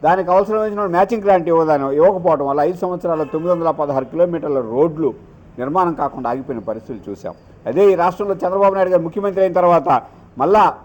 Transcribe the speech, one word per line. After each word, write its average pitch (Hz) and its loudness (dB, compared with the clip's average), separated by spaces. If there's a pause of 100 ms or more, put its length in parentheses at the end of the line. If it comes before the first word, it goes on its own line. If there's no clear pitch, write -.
దానికి 175 2
అవసరమైన 208 0 (120)
మ్యాచింగ్ 196 0
గ్రాంట్ 180 2
ఇవ్వదాని, 156 2 (120)
ఇవ్వకపోవడం 170 2
వల్ల 143 0
ఐదు 180 -4
సంవత్సరాల్లో 170 -4
తొమ్మిది 165 -2
వందల 165 -2 (100)
పదహారు 135 -2
కిలోమీటర్ల 156 -2 (140)
రోడ్లు 151 0 (500)
నిర్మాణం 165 0
కాకుండా 135 -6
ఆగిపోయిన 127 -8
పరిస్థితులు 110 -10
చూసాం. 95 -12 (360)
అదే 160 2
ఈ 185 2
రాష్ట్రంలో 185 -2
చంద్రబాబు 196 2
నాయుడు 185 0
గారు 170 2
ముఖ్యమంత్రి 190 -2
అయిన 180 0
తర్వాత 175 2 (540)
మళ్ళా 196 4 (200)